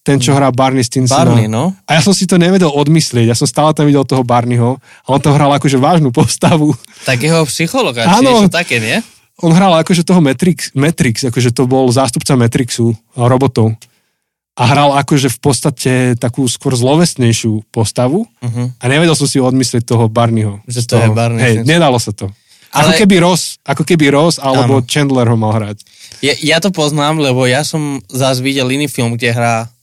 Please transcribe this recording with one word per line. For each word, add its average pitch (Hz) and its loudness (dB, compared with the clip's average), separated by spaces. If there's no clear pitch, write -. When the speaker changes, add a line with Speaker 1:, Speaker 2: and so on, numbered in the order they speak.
Speaker 1:
Ten, 139 0
čo 131 0
hrá 139 2
Barney 131 0
Stinsona. 131 0
Speaker 2:
Barney, 117 2
no. 123 -2
Speaker 1:
A - -4
ja 160 2
som 196 2
si - -2
to 180 2
nevedel 175 2
odmyslieť. 143 2
Ja 120 0
som 143 -2
stále 151 0
tam 151 0
videl 143 4
toho 131 -2
Barneyho 120 0
a - -20
on 135 0
tam 143 2
hral 143 2
akože 139 0
vážnu 151 2
postavu. 151 0
Speaker 2:
Takého 156 0
psychologa, 156 -2
či 185 4
Speaker 1:
Áno. 262 4
Speaker 2:
niečo 208 4
také, 160 -2
nie? 113 -2
Speaker 1:
On 165 0
hral 185 4
akože 165 0
toho 180 2
Matrix, 160 0
Matrix, 135 -2
akože 123 0
to 135 0
bol 131 2
zástupca 131 0
Matrixu 117 0
a 127 -4
robotov. 127 2
A - -4
hral 143 2
akože 143 0
v 123 -6
podstate 135 -2
takú 123 -4
skôr 127 -4
zlovestnejšiu 120 0
postavu 123 -2
Speaker 2:
Mhm. 120 -6
Speaker 1:
a - -18
nevedel 156 2
som 143 0
si 127 -4
odmyslieť 127 0
toho 113 0
Barneyho. 110 -2
Speaker 2:
Že 120 -8
to 120 -4
je 113 4
Speaker 1:
Z - 2
toho, 110 2
Speaker 2:
Barney 117 -2
Speaker 1:
hej, 117 2
Speaker 2:
Stinson. 117 -2
Speaker 1:
nedalo 156 2
sa 113 -4
to. 101 -10
Ako 151 0
Speaker 2:
Ale 180 2
Speaker 1:
keby 202 4
Ross, 170 0
ako - -6
keby 151 2
Ross 151 2
alebo 131 0
Speaker 2:
Áno. 120 -2
Speaker 1:
Chandler 135 0
ho 120 2
mal 110 0
hrať. 104 -6
Speaker 2:
Ja, 139 -2
ja 156 -2
to 185 -2
poznám, 151 -2
lebo 131 0
ja 147 0
som 160 -6
zás 131 -2
videl 135 -2
iný 143 -2
film, 120 -4
kde 117 -4
hrá 117 -2